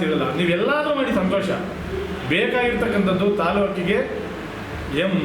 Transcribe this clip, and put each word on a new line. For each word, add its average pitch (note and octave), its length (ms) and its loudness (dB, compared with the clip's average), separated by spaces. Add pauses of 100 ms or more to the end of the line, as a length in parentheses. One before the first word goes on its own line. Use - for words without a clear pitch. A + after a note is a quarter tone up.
ಹೇಳಲ್ಲ, D3+ 200 0 (120)
ನೀವು F3 180 2
ಎಲ್ಲಾದ್ರೂ D4 440 2
ಮಾಡಿ A#3+ 200 0
ಸಂತೋಷ. F#3 300 0 (840)
ಬೇಕಾಗಿರ್ತಕ್ಕಂಥದ್ದು G#3 920 2 (180)
ತಾಲೂಕಿಗೆ F#3+ 540 2 (1040)
ಎಂ, F#3+ 100 0 (120)